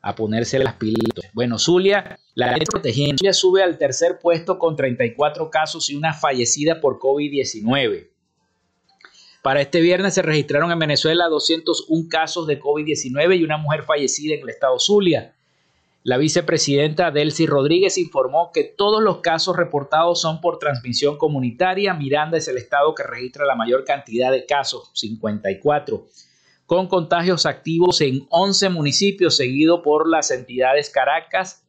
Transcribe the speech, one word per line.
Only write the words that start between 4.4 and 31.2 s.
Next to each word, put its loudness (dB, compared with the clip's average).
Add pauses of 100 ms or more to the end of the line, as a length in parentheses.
con 0
treinta -2
y -4
cuatro -2
casos -2
y -6
una -2
fallecida 0
por 0
covid 0
diecinueve. -2 (1300)
Para 0
este 0
viernes 4
se 2
registraron 0
en 0
Venezuela 2
doscientos -2
un 0
casos -2
de -2
covid -2
diecinueve 0
y 2
una -2
mujer -2
fallecida -2
en -10
el -12
estado 0
Zulia. 2 (720)
La 0
vicepresidenta 0
Delcy 0
Rodríguez 2
informó 0
que 0
todos 0
los 2
casos 0
reportados 0
son -2
por -2
transmisión -2
comunitaria. -2
Miranda -2
es -4
el -6
estado 0
que -8
registra -8
la 0
mayor 0
cantidad -2
de 0
casos, -4
cincuenta -6
y -4
cuatro. -2 (600)
Con 0
contagios 0
activos 0
en 0
once 2
municipios, 2
seguido 2
por 2
las 2
entidades 0
Caracas -2